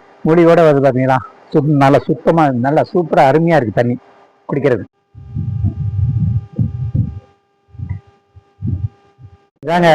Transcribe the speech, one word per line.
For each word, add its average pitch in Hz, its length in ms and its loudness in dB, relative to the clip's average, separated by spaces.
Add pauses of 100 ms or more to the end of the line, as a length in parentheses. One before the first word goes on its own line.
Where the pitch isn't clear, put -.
(260)
மூலிகையோட 170 360 4
வருது 143 240 4
பாத்தீங்களா? 131 320 2 (320)
சுத்-, 151 280 0
நல்லா 139 220 4
சுத்தமா, 160 460 0 (140)
நல்லா 139 240 0
சூப்பரா, 170 420 0
அருமையா 160 320 2
இருக்கு 117 220 -2
தண்ணி 120 160 -2 (540)
குடிக்கிறது. 123 340 -2 (4000)
இதாங்க, 170 320 0